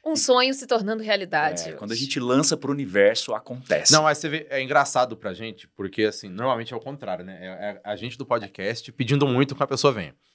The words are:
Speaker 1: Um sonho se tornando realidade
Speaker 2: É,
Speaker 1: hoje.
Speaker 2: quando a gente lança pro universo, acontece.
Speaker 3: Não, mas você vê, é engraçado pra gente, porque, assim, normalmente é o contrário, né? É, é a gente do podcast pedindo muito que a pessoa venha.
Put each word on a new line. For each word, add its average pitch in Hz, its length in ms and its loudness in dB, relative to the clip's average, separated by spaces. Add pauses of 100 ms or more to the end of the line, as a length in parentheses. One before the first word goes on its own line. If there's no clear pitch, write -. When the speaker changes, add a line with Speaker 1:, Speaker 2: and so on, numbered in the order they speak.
Speaker 1:
Um 311 120 0
sonho 254 360 4
se 269 140 -8
tornando 220 340 0
realidade 180 640 0
Speaker 2:
É, - 60 -8
Speaker 1:
hoje. 80 80 -12
Speaker 2:
quando 104 160 -6
a - 20 -2
gente 135 240 -4
lança 131 380 4
pro 139 160 -4
universo, 107 600 2
acontece. 120 600 0
Speaker 3:
Não, 156 100 8
mas 151 140 2
você 160 100 -6
vê, 151 220 -6
é 135 120 -2
engraçado 131 540 0
pra 95 180 -8
gente, 110 360 -12
porque, 98 340 -4
assim, 104 240 -2
normalmente 117 460 -4
é - 20 -10
o 110 60 -6
contrário, 104 420 -8
né? 92 180 -16
É, 92 280 -10
é 98 160 -14
a 104 100 -6
gente 120 220 -10
do 135 80 -10
podcast 110 680 -4
pedindo 139 340 2
muito 131 300 2
que - 80 -2
a - 20 2
pessoa 135 280 2
venha. 85 200 -8 (220)